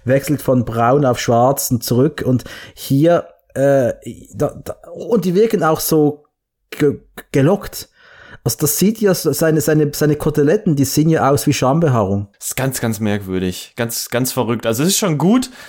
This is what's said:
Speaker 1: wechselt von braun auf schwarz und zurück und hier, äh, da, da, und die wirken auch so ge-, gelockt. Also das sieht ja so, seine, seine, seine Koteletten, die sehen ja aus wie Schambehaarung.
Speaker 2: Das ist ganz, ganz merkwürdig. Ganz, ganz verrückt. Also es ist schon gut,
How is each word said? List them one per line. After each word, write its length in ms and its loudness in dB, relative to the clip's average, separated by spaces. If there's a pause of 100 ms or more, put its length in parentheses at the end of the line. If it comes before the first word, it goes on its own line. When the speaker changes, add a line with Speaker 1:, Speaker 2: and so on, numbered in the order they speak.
Speaker 1:
wechselt 360 0
von 240 2
braun 400 2
auf 140 0
schwarz 520 2
und 120 0
zurück 420 0
und 180 0 (300)
hier, 540 2 (260)
äh, 400 2 (400)
da, 300 -4
da, 120 -10 (180)
und 320 -2
die 100 0
wirken 280 2
auch 160 2
so 460 0 (440)
ge-, 320 0 (300)
gelockt. 580 0 (540)
Also 180 -4
das 180 -2
sieht 220 2
ja 120 2
so, 200 0
seine, 280 2
seine, 320 2
seine 220 0
Koteletten, 600 0
die 100 2
sehen 240 0
ja 200 2
aus 160 0
wie 80 2
Schambehaarung. 760 0 (100)
Speaker 2:
Das 80 -12
ist 80 -8
ganz, 260 -4
ganz 180 -4
merkwürdig. 760 -4
Ganz, 340 -6
ganz 220 -2
verrückt. 340 -4
Also 160 -2
es 80 0
ist 80 0
schon 220 -2
gut, 320 2 (180)